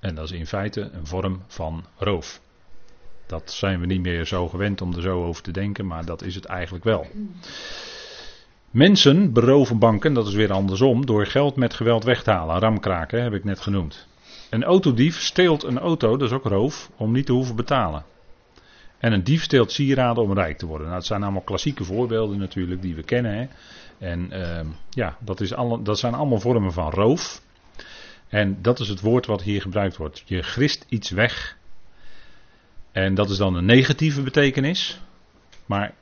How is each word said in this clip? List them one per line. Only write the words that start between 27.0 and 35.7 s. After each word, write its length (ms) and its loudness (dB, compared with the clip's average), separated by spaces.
En 280 2
dat 180 2
is 100 -4
het 120 -6
woord 240 2
wat 160 -2
hier 200 -2
gebruikt 360 -2
wordt. 280 -10
Je 160 -4
grist 480 -2
iets 200 -4
weg. 480 0
En 220 0
dat 160 2
is 80 -2
dan 180 2
een 100 0
negatieve 560 4
betekenis. 760 0
Maar 360 -4